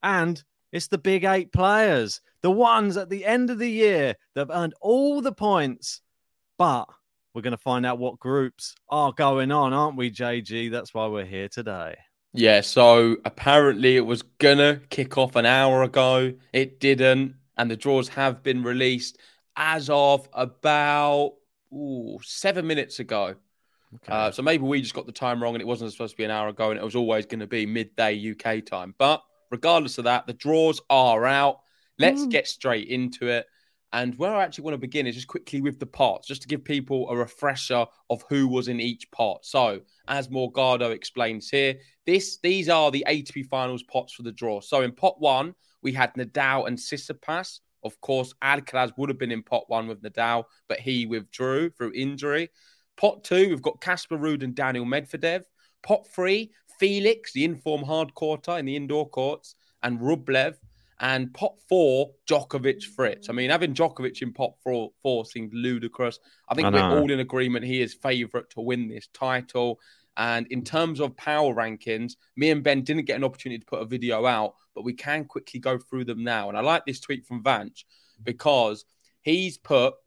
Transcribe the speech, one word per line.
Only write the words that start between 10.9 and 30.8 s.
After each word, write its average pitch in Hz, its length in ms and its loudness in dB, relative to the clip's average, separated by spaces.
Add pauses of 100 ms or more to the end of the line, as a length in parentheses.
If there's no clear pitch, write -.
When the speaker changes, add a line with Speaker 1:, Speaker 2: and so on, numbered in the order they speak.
Speaker 1:
why 110 140 -2
we're 104 180 -4
here 95 240 -8
today. 92 460 -10 (360)
Speaker 2:
Yeah, 107 300 8
so 117 640 8
apparently 131 720 6
it 123 100 4
was 117 160 -4
gonna 143 580 6 (120)
kick 131 260 -4
off 131 180 2
an 117 120 4
hour 131 340 6
ago. 131 500 4 (220)
It 131 260 0
didn't, 131 540 4 (240)
and 117 140 0
the 113 60 -6
draws 131 320 0
have 135 340 -2
been 127 180 0
released 123 560 -2 (380)
as 151 340 -2
of 143 440 4
about, 147 1000 0 (400)
ooh, 127 480 -10
seven 185 460 -4
minutes 151 320 -4
ago. 101 340 -4 (640)
Speaker 1:
Okay. 107 180 -10
Speaker 2:
Uh, 107 160 0
so 127 140 -8
maybe 156 200 2
we 139 180 0
just 120 120 -8
got - 140 -10
the 123 40 -16
time 123 300 -4
wrong 117 140 -2
and 117 80 -6
it - 20 -8
wasn't 117 260 -6
supposed 113 220 -10
to - 40 -20
be 113 60 -4
an 107 60 -4
hour 107 200 -2
ago 110 200 -2
and 107 100 -2
it 92 40 -8
was 110 120 -6
always 110 300 0
gonna 107 220 -10
be 110 180 -2
midday 110 480 -2
U 107 220 -6
K 110 260 -4
time. 92 380 -10
But 143 240 4 (260)
regardless 151 480 0
of 123 60 -8
that, 120 240 2
the 123 60 -8
draws 160 460 2 (120)